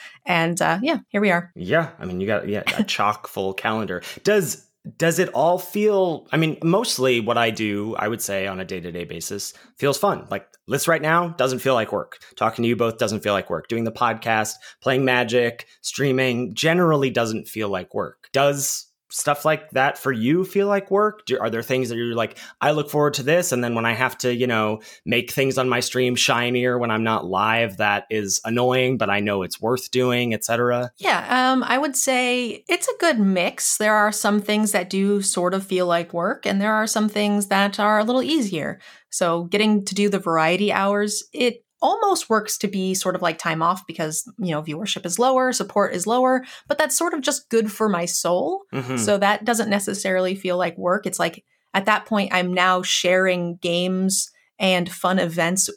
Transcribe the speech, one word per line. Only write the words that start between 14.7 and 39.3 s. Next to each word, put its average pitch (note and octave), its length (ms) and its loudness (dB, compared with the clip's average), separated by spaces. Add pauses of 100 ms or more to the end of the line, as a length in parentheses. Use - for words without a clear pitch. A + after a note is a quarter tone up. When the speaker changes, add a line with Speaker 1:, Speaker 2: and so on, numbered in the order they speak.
Speaker 2:
playing C3+ 220 2
Magic, A#2+ 640 2 (140)
streaming B2+ 720 0
generally D#3 560 2
doesn't A2+ 380 -2
feel G#2+ 220 -6
like F#2 240 -6
work. - 380 -6
Does C#3 540 0 (260)
stuff - 320 -2
like D#3 280 0
that C3+ 260 0
for C#3 140 -2
you C3+ 340 2
feel G3 220 0
like G3 240 -2
work? G#3 340 0
Do, - 140 -2
are A2+ 100 0
there A2+ 140 -4
things B2+ 260 0
that A#2 60 -6
you're A#2 180 -4
like, A2+ 240 -2 (240)
"I C#3 80 2
look D3 220 -2
forward D3 240 2
to B2+ 80 -6
this, E3+ 280 2
and B2 120 0
then A#2+ 100 -2
when A2+ 100 0
I A#2 100 2
have B2 260 0
to, B2 120 0
you A#2+ 140 0
know, A2 360 0 (220)
make B2 280 0
things C3+ 260 0
on B2+ 100 2
my B2 120 2
stream B2 360 0
shinier B2 640 2
when A#2+ 140 0
I'm A2 120 2
not A2 220 0
live, G2+ 520 2
that G#2 340 0
is G2+ 340 -2
annoying, B2+ 540 2
but G#2 100 0
I G2+ 100 2
know G2+ 220 0
it's F2 180 -8
worth A#2+ 300 -2
doing," B2 460 0
et - 100 -6
cetera? B2 520 0
Speaker 1:
Yeah, B3+ 540 0
um, C4 120 2
I B3+ 160 0
would D4 160 -2
say B3 760 -2
it's F4+ 180 -2
a B4+ 120 -2
good D4+ 200 2
mix. F#3+ 580 0
There G#3+ 180 4
are G#3 160 4
some G#3 280 0
things G#3 340 0
that F#3+ 180 -2
do G3 320 2
sort F3+ 320 0
of F#3+ 100 -2
feel F3+ 220 0
like E3+ 260 0
work, F#3+ 320 -4
and G3 160 0
there G#3+ 140 2
are G#3+ 100 0
some G#3+ 240 0
things G#3 380 0
that G3 320 2
are G#3+ 180 4
a G#3+ 60 2
little B3 180 0
easier. F#3 580 -2 (300)
So E3+ 360 0